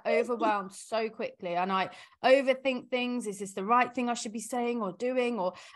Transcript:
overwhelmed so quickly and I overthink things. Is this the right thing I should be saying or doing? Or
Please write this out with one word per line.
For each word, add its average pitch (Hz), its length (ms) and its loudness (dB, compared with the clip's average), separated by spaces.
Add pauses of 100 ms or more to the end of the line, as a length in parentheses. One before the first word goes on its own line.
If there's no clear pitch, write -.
overwhelmed 220 680 2
so 220 360 -4
quickly 185 460 -6
and 185 160 0
I 190 180 0 (340)
overthink 262 680 4
things. 247 360 -2
Is 196 140 -8
this 196 140 -8
the 190 120 -6
right 240 280 4
thing 240 160 -2
I 240 60 -2
should 226 180 -8
be 233 60 -8
saying 240 420 -2
or 190 100 -2
doing? 240 480 -2
Or 180 140 0 (220)